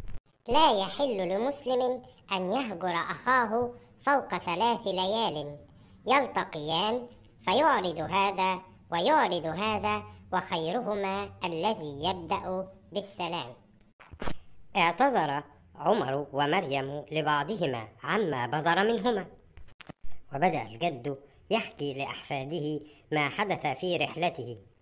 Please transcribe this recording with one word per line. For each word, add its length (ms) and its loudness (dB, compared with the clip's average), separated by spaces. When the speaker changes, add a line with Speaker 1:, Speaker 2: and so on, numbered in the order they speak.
Speaker 1:
"لا 320 6
يحل 380 0
لمسلم 720 0
أن 200 -2
يهجر 440 -2
أخاه 760 2
فوق 320 2
ثلاث 500 0
ليال، 680 -2
يلتقيان 1000 2
فيعرض 520 4
هذا 640 0
ويعرض 540 4
هذا، 580 0
وخيرهما 960 -2
الذي 600 -2
يبدأ 640 -2
بالسلام." 600 -6
Speaker 2:
اعتذر 680 2
عمر 580 0
ومريم 800 0
لبعضهما 760 0
عما 440 0
بدر 360 2
منهما، 420 0
وبدأ 280 2
الجد 560 -4
يحكي 440 -4
لأحفاده 840 -6
ما 180 2
حدث 380 0
في 300 -2
رحلته 600 -2